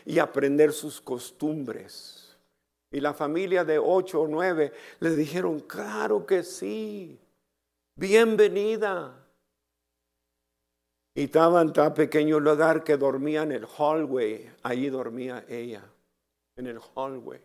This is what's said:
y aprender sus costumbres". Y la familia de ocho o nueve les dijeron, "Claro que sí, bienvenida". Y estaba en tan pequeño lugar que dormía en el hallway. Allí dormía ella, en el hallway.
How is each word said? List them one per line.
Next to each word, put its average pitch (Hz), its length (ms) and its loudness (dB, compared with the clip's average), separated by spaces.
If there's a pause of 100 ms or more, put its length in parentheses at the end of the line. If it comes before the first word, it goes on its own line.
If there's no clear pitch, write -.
y 156 140 0
aprender 143 520 2
sus 151 300 -12
costumbres". - 1400 -10 (540)
Y 139 100 -6
la 147 120 -2
familia 175 520 -2
de 156 120 2
ocho 180 440 2
o 160 60 2
nueve 156 440 0 (300)
les 165 160 0
dijeron, 156 440 -2
"Claro 208 640 -4
que 180 180 2
sí, 202 760 -10 (760)
bienvenida". 202 1300 2 (1900)
Y 143 80 -2
estaba 165 380 6
en 160 120 2
tan 156 200 4
pequeño 151 460 2
lugar 156 440 4
que 151 140 2
dormía 139 440 0
en 156 120 -4
el 110 120 -8
hallway. 131 960 -2
Allí 127 280 -4
dormía 123 580 -8
ella, 117 360 -12 (720)
en 127 120 -12
el 117 120 -12
hallway. 127 640 -10